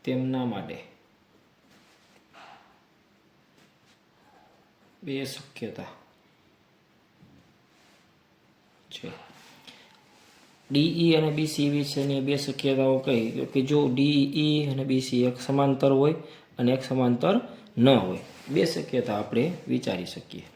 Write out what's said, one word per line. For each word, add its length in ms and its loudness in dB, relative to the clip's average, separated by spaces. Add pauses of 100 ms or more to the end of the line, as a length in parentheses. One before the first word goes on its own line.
તેમના 420 -2
માટે 300 -8 (4000)
બે 120 -8 (120)
શક્યતા 680 -12 (3000)
છે. 200 -14 (1600)
ડી 200 4 (100)
ઈ 160 6
અને 140 2
બી 160 -2
સી 240 0
વિશેની 500 -2
બે 180 -2
શક્યતાઓ 600 0
કઈ? 460 -2
કે 160 0
જો 160 2 (100)
ડી 340 2 (120)
ઈ 340 0
અને 160 -4
બી 160 2
સી 240 0
એક 160 0
સમાંતર 520 2
હોય 240 4 (400)
અને 160 2
એક 100 -2
સમાંતર 520 0 (420)
ન 120 6
હોય, 340 4 (260)
બે 180 2
શક્યતા 520 -4
આપણે 260 -2 (220)
વિચારી 400 -4
શકીએ. 500 -14